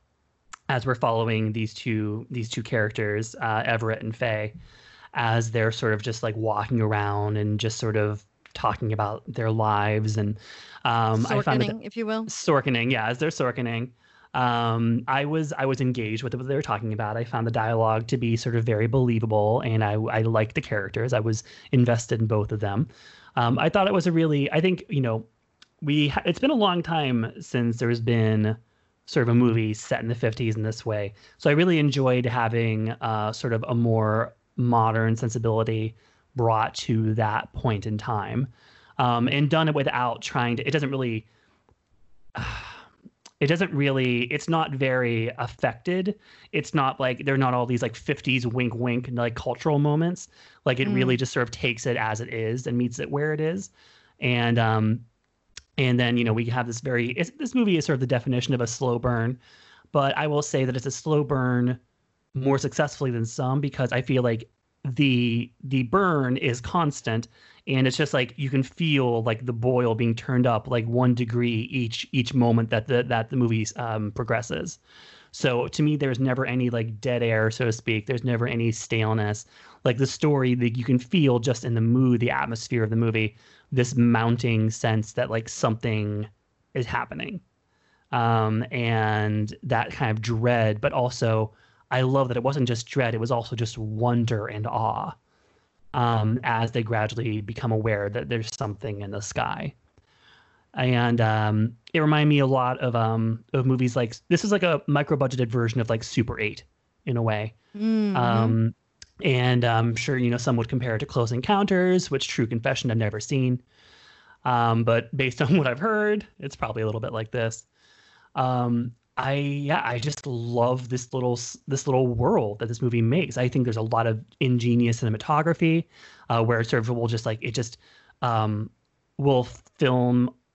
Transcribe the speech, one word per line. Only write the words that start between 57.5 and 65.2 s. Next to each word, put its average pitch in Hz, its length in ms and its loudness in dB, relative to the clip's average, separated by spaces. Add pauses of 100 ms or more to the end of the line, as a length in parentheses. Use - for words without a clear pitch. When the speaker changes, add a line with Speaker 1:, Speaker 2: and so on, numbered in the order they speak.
Speaker 1:
movie 208 220 4
is 147 80 2
sort 151 100 0
of 127 60 -2
the 127 60 -2
definition 123 480 0
of 123 80 0
a 117 40 -2
slow 120 320 -2
burn, 120 400 0 (540)
but 139 240 2
I 151 100 -2
will 147 160 0
say 135 220 0
that 127 120 0
it's 127 100 -4
a 135 40 -4
slow 151 320 0
burn 123 560 2 (540)
more 135 260 2
successfully 139 520 -2
than 117 160 -2
some, 131 340 -2
because 135 320 -2
I 123 80 0
feel 127 220 0
like 117 260 0 (460)
the, 120 560 2 (140)